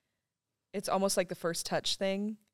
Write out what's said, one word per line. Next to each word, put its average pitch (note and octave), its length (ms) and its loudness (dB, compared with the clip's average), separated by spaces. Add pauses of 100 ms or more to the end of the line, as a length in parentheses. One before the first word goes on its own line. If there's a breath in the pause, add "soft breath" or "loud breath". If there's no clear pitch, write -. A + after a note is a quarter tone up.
(720)
it's G3+ 160 -4
almost F#3+ 280 2
like F3+ 120 2
the F3 60 -6
first - 320 -2
touch - 300 0
thing G3+ 400 0 (160)